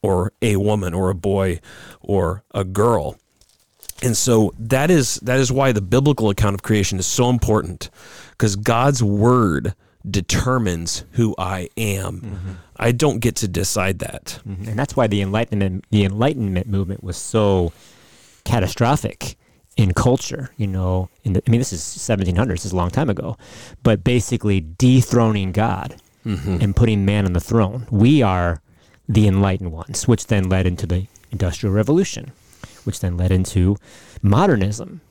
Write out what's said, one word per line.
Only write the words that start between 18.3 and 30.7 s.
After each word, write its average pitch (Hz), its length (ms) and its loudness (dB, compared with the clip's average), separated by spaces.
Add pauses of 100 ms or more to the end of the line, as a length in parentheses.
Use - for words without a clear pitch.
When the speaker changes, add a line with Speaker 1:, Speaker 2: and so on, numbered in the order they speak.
Speaker 2:
catastrophic - 920 -2 (400)
in 95 160 4
culture, - 640 0
you 107 100 -2
know, 92 420 -2 (160)
in 104 80 0
the, 92 140 2
I - 40 2
mean, 117 100 4
this 131 120 -4
is 87 100 -8
seventeen 98 540 -2
hundreds, 98 260 0
this - 40 -10
is 95 60 -6
a 90 40 -2
long 87 140 0
time 135 200 0
ago, 92 260 -2 (460)
but 107 220 0
basically 110 560 0
dethroning 110 920 2
God 107 440 -2 (300)
Speaker 1:
Mm-hmm. 92 360 -2
Speaker 2:
and 101 120 0
putting 110 300 2
man 101 220 2
on 90 80 0
the 87 60 2
throne. 113 500 0
We 123 320 4
are 87 400 0 (440)
the 107 220 4
enlightened 95 440 2
ones, 85 360 -6
which 117 200 2
then 98 200 0
led 92 180 2
into 87 200 -2